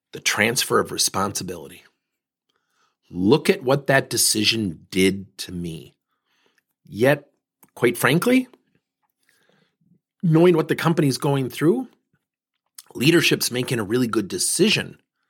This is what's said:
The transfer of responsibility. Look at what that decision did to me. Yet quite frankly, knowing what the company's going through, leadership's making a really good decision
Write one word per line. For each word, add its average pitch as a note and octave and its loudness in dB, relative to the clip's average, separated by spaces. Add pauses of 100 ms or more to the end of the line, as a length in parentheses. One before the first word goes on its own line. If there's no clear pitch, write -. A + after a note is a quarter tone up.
(120)
The - -16
transfer A#2 0
of E2+ -2
responsibility. F2+ -6 (1300)
Look D3+ 2
at - 0
what C3+ 0
that C3+ 2
decision G#2+ -2
did F#2+ 0
to - -14
me. D#2+ -12 (920)
Yet C3+ 0 (480)
quite B2 0
frankly, A#3+ 2 (1700)
knowing E3+ 6
what D#3 -2
the D3 0
company's D#3+ 0
going C#3 -2
through, G#3+ -2 (1080)
leadership's C#3 2
making B2 -4
a G#2+ -4
really A#2 0
good G#2 -2
decision C#3+ -2 (320)